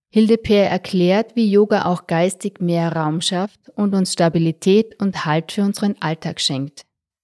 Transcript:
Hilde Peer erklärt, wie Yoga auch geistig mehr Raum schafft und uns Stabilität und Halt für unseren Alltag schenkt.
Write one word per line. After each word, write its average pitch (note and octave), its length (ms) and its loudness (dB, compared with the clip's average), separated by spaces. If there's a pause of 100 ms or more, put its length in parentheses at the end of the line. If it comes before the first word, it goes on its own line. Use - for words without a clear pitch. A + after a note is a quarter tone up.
(100)
Hilde A3 260 4
Peer G#3 340 2
erklärt, F#3 640 0
wie A3+ 160 2
Yoga G#3 360 2
auch F3 200 -4
geistig F3+ 540 -2
mehr E3+ 340 0
Raum D#3+ 260 -2
schafft F#3+ 500 -6
und G#3 240 -2
uns F#3+ 180 0
Stabilität E3+ 880 0
und G3 220 -4
Halt D#3+ 260 -2
für G3+ 120 -4
unseren G3+ 360 -2
Alltag D#3+ 420 -8
schenkt. C#3 420 -6 (420)